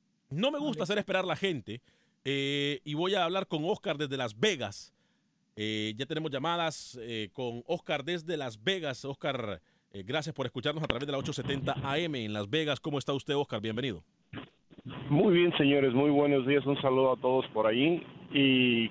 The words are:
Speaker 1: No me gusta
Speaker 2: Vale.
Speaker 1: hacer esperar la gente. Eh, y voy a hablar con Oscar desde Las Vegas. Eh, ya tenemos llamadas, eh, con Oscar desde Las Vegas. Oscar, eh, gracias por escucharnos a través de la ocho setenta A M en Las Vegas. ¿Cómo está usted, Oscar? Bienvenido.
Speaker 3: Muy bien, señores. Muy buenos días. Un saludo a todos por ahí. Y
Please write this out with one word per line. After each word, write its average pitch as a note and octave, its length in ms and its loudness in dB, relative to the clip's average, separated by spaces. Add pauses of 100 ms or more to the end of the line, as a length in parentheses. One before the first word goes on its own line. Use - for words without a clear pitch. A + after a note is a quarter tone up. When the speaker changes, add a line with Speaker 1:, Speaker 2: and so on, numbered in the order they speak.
(300)
Speaker 1:
No G3 200 0
me D4 80 -2
gusta C#4 220 -2
Speaker 2:
Vale. - 40 0
Speaker 1:
hacer G3+ 140 0
esperar F#3+ 260 0
la E3+ 120 -2
gente. C3 440 -4 (440)
Eh, C#3 600 -2
y D3 100 -6
voy F#3 200 0
a F3+ 100 2
hablar F#3+ 220 -2
con D#3 180 -2
Oscar F3+ 340 -2
desde C#3 180 -4
Las A#2 220 -4
Vegas. B2 540 -2 (640)
Eh, G#2+ 400 -2
ya C3+ 100 -4
tenemos D#3 240 -4
llamadas, D#3+ 720 -4
eh, A2+ 320 -6
con A#2+ 340 -6
Oscar D#3+ 380 -2
desde E3 320 -4
Las A#2 260 -6
Vegas. D#3 420 -4
Oscar, C3 560 -4 (320)
eh, G2+ 140 -10
gracias D3+ 280 -4
por C3 120 -4
escucharnos D3 360 -4
a C#3+ 40 -4
través B2 200 -2
de C#3+ 60 -4
la C3+ 60 -2
ocho C#3 140 -4
setenta C3+ 500 -2
A C#3 160 0
M D3 260 -2
en G#2+ 80 -4
Las G#2 160 -2
Vegas. D3 320 -2
¿Cómo C#3+ 180 -4
está C#3 140 -4
usted, C#3 240 -2
Oscar? C3 240 -2
Bienvenido. A2 420 -4 (1080)
Speaker 3:
Muy E3+ 240 6
bien, F3 220 6
señores. C#3 360 4
Muy C#3 180 4
buenos C#3+ 360 4
días. C#3 200 2
Un C#3 140 0
saludo C3 320 4
a A#2+ 40 0
todos B2+ 320 2
por A2 180 2
ahí. C#3+ 360 4 (300)
Y B2+ 580 6